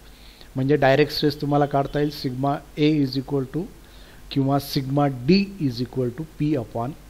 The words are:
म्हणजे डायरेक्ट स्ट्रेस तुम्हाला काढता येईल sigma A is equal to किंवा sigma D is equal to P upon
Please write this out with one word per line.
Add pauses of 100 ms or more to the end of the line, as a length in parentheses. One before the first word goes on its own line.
(540)
म्हणजे
डायरेक्ट
स्ट्रेस
तुम्हाला
काढता
येईल
sigma (240)
A (140)
is
equal (100)
to (680)
किंवा (100)
sigma (200)
D (300)
is
equal
to (160)
P (120)
upon (140)